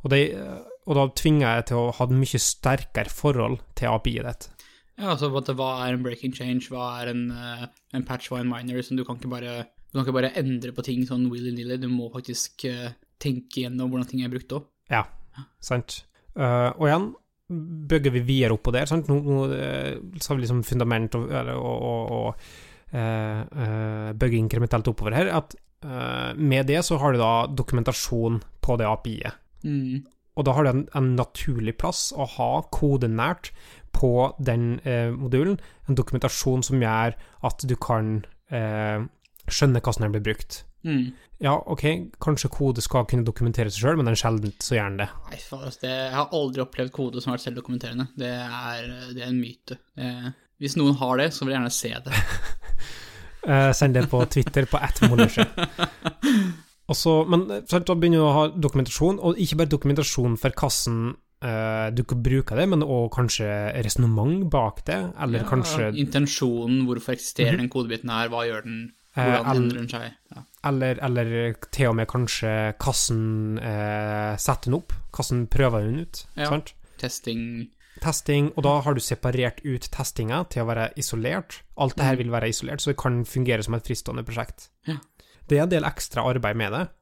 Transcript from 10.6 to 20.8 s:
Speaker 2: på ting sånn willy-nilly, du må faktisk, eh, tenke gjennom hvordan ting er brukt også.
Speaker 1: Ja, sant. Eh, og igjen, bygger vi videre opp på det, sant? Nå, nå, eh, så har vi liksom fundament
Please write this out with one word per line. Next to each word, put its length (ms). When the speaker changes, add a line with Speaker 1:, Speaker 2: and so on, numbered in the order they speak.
Speaker 2:
på 140
ting 180
sånn 280
willy-nilly, 500
du 80
må 240
faktisk, 520
eh, 280
tenke 440
gjennom 260
hvordan 200
ting 140
er 60
brukt 220
også. 140
Speaker 1:
Ja, 140
sant. 420
Eh, 400
og 80
igjen, 220
bygger 640
vi 80
videre 360
opp 80
på 100
det, 140
sant? 200
Nå, 140
nå, 160
eh, 420
så 120
har 80
vi 40
liksom 200
fundament 520